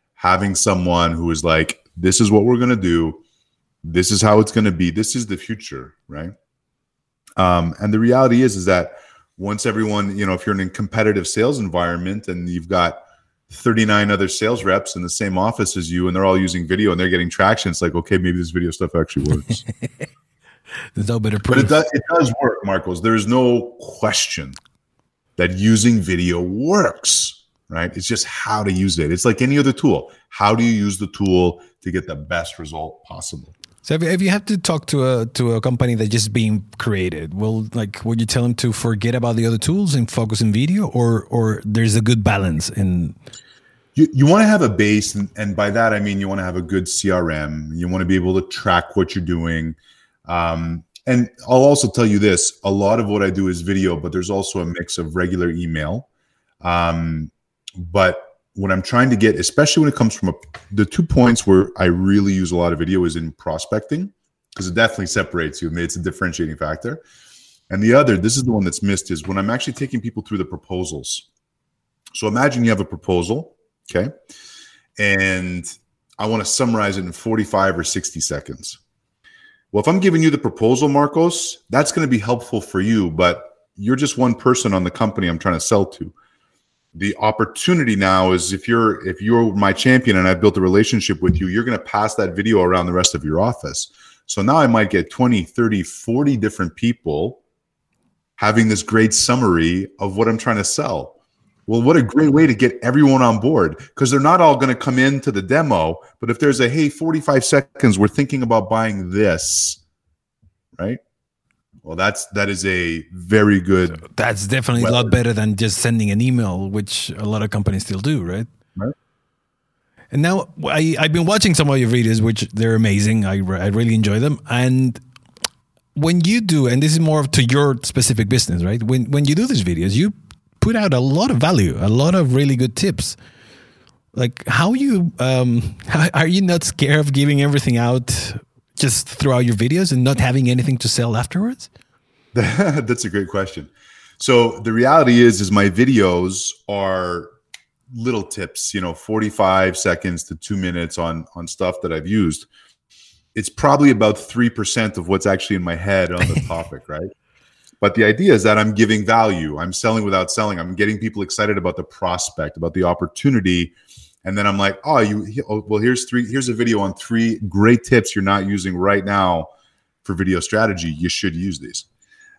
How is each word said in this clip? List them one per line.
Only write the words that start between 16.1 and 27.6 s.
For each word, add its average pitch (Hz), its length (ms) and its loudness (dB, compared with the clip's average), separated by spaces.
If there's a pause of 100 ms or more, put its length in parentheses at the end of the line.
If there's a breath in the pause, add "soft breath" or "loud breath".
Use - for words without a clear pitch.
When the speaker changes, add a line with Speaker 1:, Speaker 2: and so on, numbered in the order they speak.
Speaker 1:
they're 95 80 0
all 95 140 4
using 90 280 -2
video 95 260 0
and 87 80 0
they're 92 100 0
getting 90 180 0
traction, 98 420 0
it's 82 120 -6
like, 85 140 0
"Okay, 87 220 0
maybe 90 200 -2
this 85 120 -6
video 87 200 -2
stuff 85 240 -6
actually 80 380 -2
works." 76 360 -4
Speaker 2:
<laughs> 110 60 -8 (1200 loud breath)
There's 104 140 -4
no 117 120 0
better 107 180 -2
Speaker 1:
But 120 200 2
it 123 100 6
Speaker 2:
proof. - 0 -
Speaker 1:
does, 156 240 4
it 139 180 -2
does 151 320 2
work, 113 220 -2
Marcos. 95 360 -4
There 113 140 2
is 104 120 0
no 120 540 2
question - 720 -4 (840)
that 87 160 0
using 110 480 4
video 87 420 -2
works, - 1040 -2 (240)